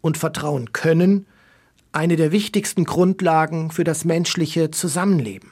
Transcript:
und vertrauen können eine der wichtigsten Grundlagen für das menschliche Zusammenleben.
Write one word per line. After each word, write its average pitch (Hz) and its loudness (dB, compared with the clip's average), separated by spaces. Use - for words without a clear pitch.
und 156 0
vertrauen 147 -4
können 180 2
eine 165 0
der 156 2
wichtigsten 202 0
Grundlagen 160 0
für 160 -2
das 160 -2
menschliche 165 0
Zusammenleben. 160 -2